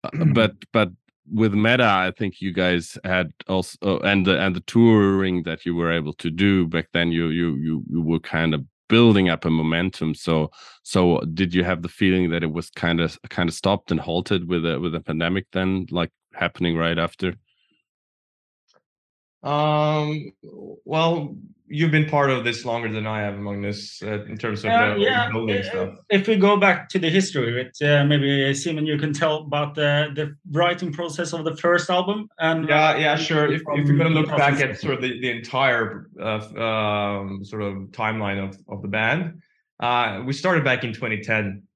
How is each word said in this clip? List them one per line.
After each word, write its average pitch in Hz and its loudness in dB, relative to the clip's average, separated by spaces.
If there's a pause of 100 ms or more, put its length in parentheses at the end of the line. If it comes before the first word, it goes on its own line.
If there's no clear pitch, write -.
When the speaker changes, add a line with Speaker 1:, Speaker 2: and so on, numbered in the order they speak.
Speaker 1:
uh, - -8 (140)
Speaker 2:
<clears throat> 143 6
Speaker 1:
but, 110 4 (180)
but 104 2 (380)
with 104 2
Meta, 113 4
I 92 2
think 98 -4
you 92 -6
guys 90 0
had 92 -2 (160)
also, 95 -2
uh, 95 0
and 98 2
the, 92 4
and 95 0
the - -6
touring 98 4
that 82 -8
you 85 -2
were 85 0
able 78 -2
to - -6
do 92 4
back 82 -2
then, 85 2
you, 82 0
you, 82 0
you, 78 -4
you 82 -2
were 80 0
kind 80 0
of 69 -4 (240)
building 107 6
up 80 0
a 82 2
momentum. 80 0
So, 78 0 (320)
so 90 2 (140)
did 90 -2
you 90 4
have 87 -2
the 82 -8
feeling 92 2
that 85 -2
it 78 -2
was 85 -8
kind 85 -2
of, 82 -2 (120)
kind 87 -2
of - -8
stopped - -2
and 80 0
halted 87 -2
with 85 0
the, 80 -2
with 85 -4
the 82 -6
pandemic 82 -4
then, 92 -2
like, 85 -2 (240)
happening 87 -2
right 82 0
after? 85 -4 (2000)
Speaker 2:
Um, 151 0 (540)
well, 160 -2 (320)
you've 151 0
been 151 2
part 143 2
of 123 -2
this 117 -4
longer 117 -4
than 110 -4
I 107 -4
have, 101 -4
Magnus, 101 -8
uh, 104 -6
in 110 -12
terms 107 -6
of 226 0
Speaker 3:
Uh, 233 2
Speaker 2:
the 202 0
Speaker 3:
yeah, 247 0
Speaker 2:
building 110 -2
Speaker 3:
uh, 95 -4
Speaker 2:
stuff. 185 -6 (200)
Speaker 3:
if 196 2
we 220 2
go 202 4
back 190 2
to 190 -2
the 165 0
history 160 0
of 120 -4
it, 127 -8 (100)
uh, 143 6
maybe, 139 2
uh, 135 0
Simon, 156 -4
you 151 0
can 147 -2
tell 156 0
about 147 -4
the, 147 2
the 147 -6 (160)
writing 175 0
process 165 -6
of 160 -6
the 156 -4
first 175 2
album. 196 0 (120)
And, 160 0
Speaker 2:
Yeah, 151 4
Speaker 3:
uh, 120 0
Speaker 2:
yeah, 151 2
sure. 151 0
If, 165 -2
if 143 -2
you're 143 4
gonna 160 4
Speaker 3:
from 156 2
Speaker 2:
look 156 2
back 143 4
at 139 0
Speaker 3:
two 143 0
thousand 131 2
six. - -8
Speaker 2:
sort 143 -2
of 117 -8
the, 123 -6
the 127 -4
entire, 117 -2 (100)
uh, 107 -4
f-, 107 -12
um, 104 -2
sort 107 -10
of 101 -4 (160)
timeline 107 -4
of, 98 -8 (100)
of 101 -12
the 101 -10
band, 120 -2 (380)
uh, 120 -2
we 135 -4
started 170 0
back 127 0
in 117 -6
twenty 110 -6
ten. 107 -2 (140)